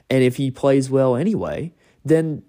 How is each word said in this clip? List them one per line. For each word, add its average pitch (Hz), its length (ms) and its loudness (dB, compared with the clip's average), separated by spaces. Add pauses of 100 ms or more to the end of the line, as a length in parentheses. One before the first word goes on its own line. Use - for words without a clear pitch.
and 131 160 2
if 127 120 2
he 135 160 -4
plays 135 360 2
well 131 280 2
anyway, 139 580 -4 (320)
then, 156 440 0